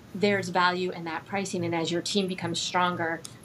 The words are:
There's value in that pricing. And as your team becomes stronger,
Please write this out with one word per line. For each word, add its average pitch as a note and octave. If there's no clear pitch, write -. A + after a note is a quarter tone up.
There's G3
value F3+
in F3
that D#3+
pricing. F#3+
And E3+
as E3
your E3+
team G3
becomes F3
stronger, E3+